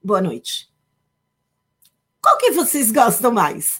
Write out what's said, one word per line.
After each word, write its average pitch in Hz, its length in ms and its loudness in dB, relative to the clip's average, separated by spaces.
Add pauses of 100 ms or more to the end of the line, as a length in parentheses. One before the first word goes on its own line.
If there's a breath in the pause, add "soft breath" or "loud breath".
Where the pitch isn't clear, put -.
Boa 104 180 -2
noite. - 500 -8 (1500)
Qual 640 160 2
que 494 140 2
vocês 277 400 0
gostam 233 400 2
mais? 160 480 -2